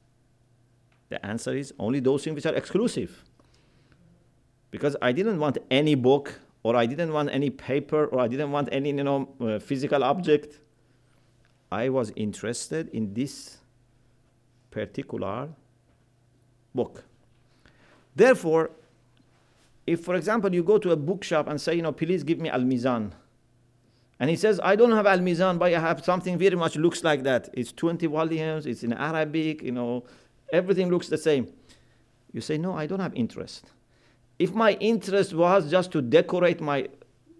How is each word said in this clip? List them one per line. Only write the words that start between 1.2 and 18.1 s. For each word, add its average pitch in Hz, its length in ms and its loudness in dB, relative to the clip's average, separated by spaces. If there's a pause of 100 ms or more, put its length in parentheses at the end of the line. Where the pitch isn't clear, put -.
answer 113 300 -6
is 139 240 -8
only 123 220 -2
those 135 240 2
things 160 100 -4
which 147 120 -6
are 156 80 0
exclusive. 139 680 -2 (1500)
Because 139 280 -2
I 123 120 2
didn't 190 260 0
want 147 200 0 (120)
any 147 240 4
book, 135 460 2 (240)
or 117 100 2
I 117 120 4
didn't 156 260 -4
want 147 180 -2
any 135 200 -2
paper, 147 560 -2
or 127 140 -2
I 123 60 2
didn't 139 240 -4
want 143 220 -2
any, 139 180 -2
you 139 140 -2
know, 139 240 -2 (120)
uh, 110 180 -2
physical 139 440 -2
object. 151 560 0 (1120)
I 110 180 -2
was 131 280 0
interested 117 720 -6
in 107 240 -6
this - 440 -8 (1120)
particular 110 800 -8 (1300)
book. - 300 -6 (1120)